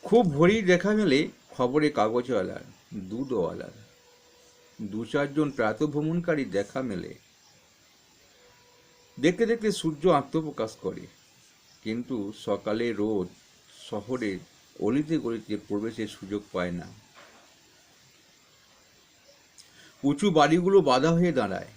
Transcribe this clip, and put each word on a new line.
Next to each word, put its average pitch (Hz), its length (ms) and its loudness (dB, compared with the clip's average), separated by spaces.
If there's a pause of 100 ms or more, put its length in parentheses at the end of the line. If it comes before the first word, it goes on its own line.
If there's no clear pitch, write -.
খুব 226 240 6
ভোরেই 175 360 4
দেখা 180 300 4
মেলে 175 360 2 (220)
খবরে 143 400 2
কাগজওয়ালার, 110 720 0 (340)
দুধওয়ালার। 98 760 -4 (1120)
দু 107 220 -6
চারজন 143 460 -2
প্রাতঃভ্রমণকারী 151 960 -2
দেখা 104 380 -4
মেলে। 101 320 -8 (2000)
দেখতে 175 260 2
দেখতে 214 260 0
সূর্য 160 360 -2
আত্মপ্রকাশ 147 680 -2
করে, 87 300 -8 (760)
কিন্তু 110 500 -6
সকালে 110 600 -4
রোদ 101 360 -2 (600)
শহরের 107 480 -6 (420)
অলিতে 147 380 0
গলিতে 110 380 -4
প্রবেশের 107 520 -6
সুযোগ 101 340 -8 (100)
পায় 90 180 -2
না। - 340 -10 (3000)
উঁচু 147 260 2
বাড়িগুলো 170 500 6
বাধা 139 300 4
হয়ে 170 220 2
দাঁড়ায়। 98 440 -2